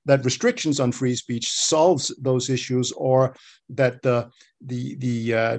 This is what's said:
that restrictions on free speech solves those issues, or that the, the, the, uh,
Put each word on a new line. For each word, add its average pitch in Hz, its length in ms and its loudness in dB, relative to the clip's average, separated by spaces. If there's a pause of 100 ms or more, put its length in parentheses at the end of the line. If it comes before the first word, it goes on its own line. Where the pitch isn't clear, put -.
that 139 200 4
restrictions 156 540 0
on 123 140 2
free 123 240 -2
speech 117 340 -6
solves 160 720 2
those 127 260 0
issues, 127 440 -2
or 131 420 2 (340)
that 127 340 0
the, 120 280 0 (300)
the, 127 380 -8
the, 117 360 -2
uh, 113 240 0